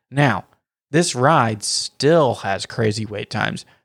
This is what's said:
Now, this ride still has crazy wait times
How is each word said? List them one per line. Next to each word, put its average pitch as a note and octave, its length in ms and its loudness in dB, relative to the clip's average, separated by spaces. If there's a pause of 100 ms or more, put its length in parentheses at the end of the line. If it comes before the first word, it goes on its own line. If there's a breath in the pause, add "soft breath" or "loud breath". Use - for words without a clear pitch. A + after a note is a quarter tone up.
Now, B2+ 360 0 (440)
this D#3+ 240 0
ride B2 480 2
still C#3+ 720 2
has G2 300 -4
crazy A2 400 -2
wait G#2+ 240 -10
times - 360 -4 (180 soft breath)